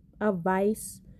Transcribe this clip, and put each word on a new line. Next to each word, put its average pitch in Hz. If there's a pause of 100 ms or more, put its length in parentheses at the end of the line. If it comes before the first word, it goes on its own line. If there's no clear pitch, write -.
(180)
advice, 190 (180)